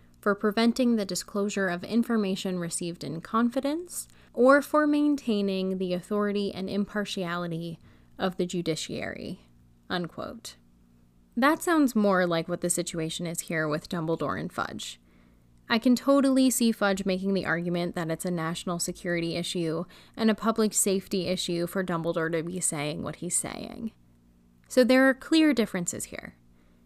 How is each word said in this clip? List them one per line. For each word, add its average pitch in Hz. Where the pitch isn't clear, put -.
for 202
preventing 226
the 202
disclosure 196
of 175
information 202
received 170
in 160
confidence, 277
or 269
for 302
maintaining 202
the 180
authority 202
and 185
impartiality 175
of 185
the 180
judiciary," 175
unquote. -
That 294
sounds 311
more 196
like 165
what 175
the 175
situation 170
is 170
here 160
with 151
Dumbledore 160
and 170
Fudge. -
I 233
can 247
totally 269
see 226
Fudge 196
making 190
the 185
argument 175
that 165
it's 165
a 180
national 170
security 170
issue 170
and 220
a 208
public 220
safety 190
issue 175
for 190
Dumbledore 165
to 165
be 175
saying 151
what -
he's 175
saying. -
So 254
there 254
are 262
clear 311
differences 196
here. -